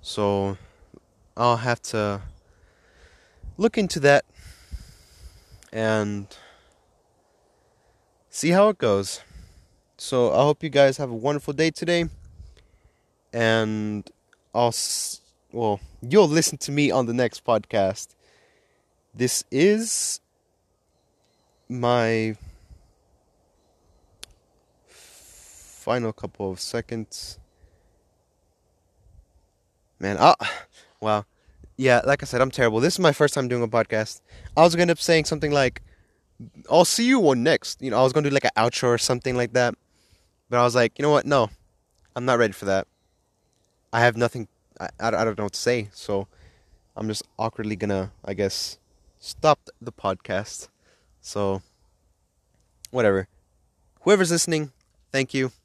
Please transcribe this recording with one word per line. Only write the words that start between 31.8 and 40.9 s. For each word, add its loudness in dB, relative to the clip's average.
like 0
I -12
said, -2
I'm 2
terrible. 0
This 2
is -8
my 4
first 2
time -2
doing -2
a -2
podcast. -2
I 8
was 8
gonna 2
end 2
up 0
saying 2
something -4
like, 0
"I'll 8
see 0
you 4
on 2
next." 0
You -6
know, 0
I 6
was 4
gonna 0
do, -2
like, 0
an 2
outro 0
or 2
something -2
like -2
that. 2
But 0
I 4
was 2
like, 2